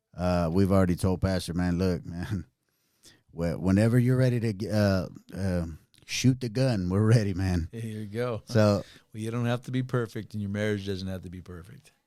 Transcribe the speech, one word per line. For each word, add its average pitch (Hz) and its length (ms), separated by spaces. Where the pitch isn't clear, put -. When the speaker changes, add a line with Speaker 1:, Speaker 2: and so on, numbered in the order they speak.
Speaker 1:
Uh, 87 360
we've 95 200
already 92 240
told 92 240
Pastor, 90 340
man, 87 240
look, 92 280
<laughs> - 0
man, 87 380
whe-, 82 260
whenever 104 400
you're 127 180
ready 123 220
to, 95 180
uh, 101 360
uh, 90 300
shoot 127 340
the 123 80
gun, 107 400
we're 101 160
ready, 110 300
man. 90 380
Speaker 2:
Here 113 100
you 107 240
go. 113 400
Speaker 1:
So 104 380
Speaker 2:
Well, 110 100
you 110 80
don't 120 160
have 120 160
to - 100
be 127 100
perfect, 117 520
and 104 80
your 98 80
marriage 104 360
doesn't 95 220
have 92 140
to 90 80
be 90 100
perfect. - 520